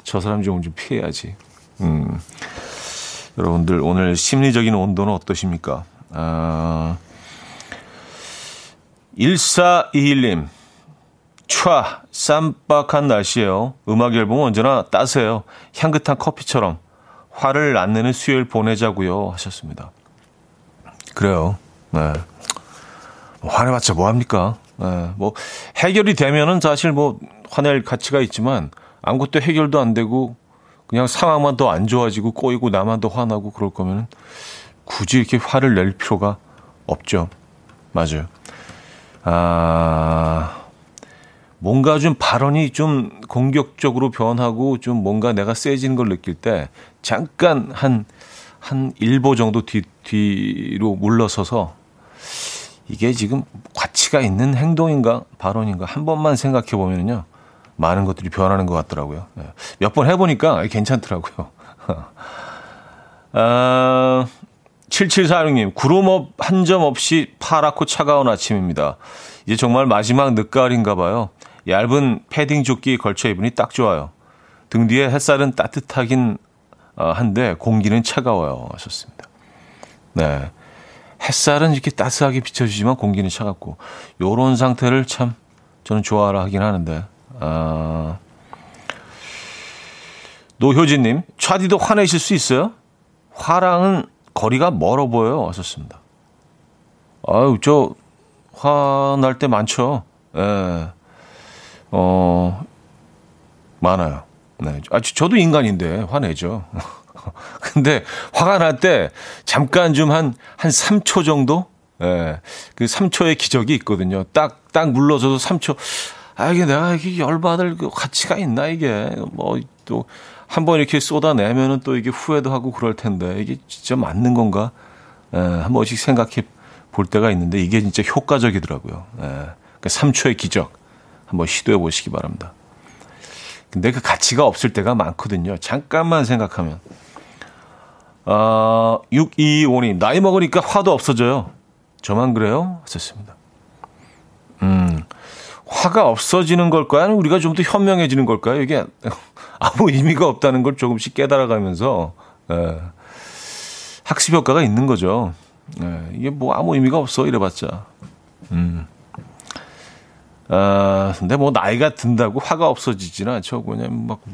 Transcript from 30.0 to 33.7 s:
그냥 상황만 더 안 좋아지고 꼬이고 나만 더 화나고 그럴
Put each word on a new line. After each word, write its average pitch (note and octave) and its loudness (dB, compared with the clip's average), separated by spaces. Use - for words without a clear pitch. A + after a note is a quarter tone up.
그냥 B2 0
상황만 D3 2
더 B2+ 2
안 F2+ 0
좋아지고 A2 0
꼬이고 B2 -2
나만 G#2+ 0
더 A2 -2
화나고 G#2+ -4
그럴 G2+ -4